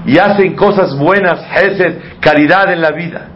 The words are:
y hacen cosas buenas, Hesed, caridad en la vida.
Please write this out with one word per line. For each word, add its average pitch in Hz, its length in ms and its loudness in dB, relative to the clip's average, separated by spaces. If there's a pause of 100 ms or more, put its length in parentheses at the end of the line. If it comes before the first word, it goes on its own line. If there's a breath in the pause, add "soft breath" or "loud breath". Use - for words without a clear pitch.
y 127 120 2
hacen 196 380 2
cosas 185 420 0
buenas, 175 440 0 (120)
Hesed, 180 680 -2
caridad 156 500 2
en 170 100 -2
la 156 100 0
vida. 170 440 -10